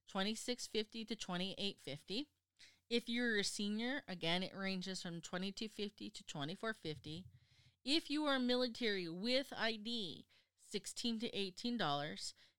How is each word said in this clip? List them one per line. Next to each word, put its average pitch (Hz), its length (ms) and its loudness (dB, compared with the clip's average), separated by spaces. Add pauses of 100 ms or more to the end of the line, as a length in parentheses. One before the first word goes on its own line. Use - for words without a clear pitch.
twenty-six 214 580 0
fifty 220 380 -2
to 226 100 -4
twenty-eight 185 720 -2
fifty. 190 440 -4 (600)
If 233 220 2
you're 233 280 4
a 196 60 4
senior, 220 640 0
again, 170 340 2
it - 140 -4
ranges 190 460 -2
from 170 180 -4
twenty-two 190 480 -2
fifty 208 400 -6
to - 160 -12
twenty-four 175 580 -2
fifty. 156 420 -6 (600)
If 294 260 4
you 302 140 2
are 277 140 6
military 240 680 2
with 240 480 0
I 226 200 2
D, 214 480 -4 (460)
sixteen 220 500 -2
to 233 160 -2
eighteen 202 400 -2
dollars. 156 560 0 (260)